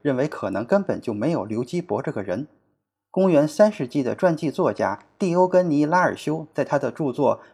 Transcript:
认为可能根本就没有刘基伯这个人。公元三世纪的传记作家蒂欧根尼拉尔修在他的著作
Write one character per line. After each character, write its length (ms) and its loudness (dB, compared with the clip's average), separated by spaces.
认 160 0
为 100 0
可 220 -6
能 160 -4
根 180 2
本 160 -4
就 140 -6
没 180 -2
有 140 -2
刘 180 -4
基 180 -6
伯 200 -4
这 100 -6
个 100 -6
人。 280 -6
公 220 2
元 160 6
三 240 4
世 160 -6
纪 160 -2
的 100 -2
传 220 2
记 160 -4
作 220 0
家 320 -2
蒂 180 0
欧 120 4
根 220 2
尼 160 2
拉 140 2
尔 160 2
修 380 -6
在 120 -2
他 120 0
的 140 -2
著 220 -4
作 240 2